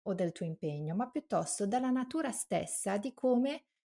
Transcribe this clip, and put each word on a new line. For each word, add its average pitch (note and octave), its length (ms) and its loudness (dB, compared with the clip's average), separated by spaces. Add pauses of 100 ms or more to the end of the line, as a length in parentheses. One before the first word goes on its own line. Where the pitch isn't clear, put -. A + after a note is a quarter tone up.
o G3+ 100 -2
del F3+ 200 2
tuo - 120 -6
impegno, D#3 520 -2
ma B3 120 0
piuttosto G3+ 600 -2
della B3+ 220 2
natura B3+ 420 0
stessa - 640 -2
di B3+ 180 -4
come B3+ 520 2 (300)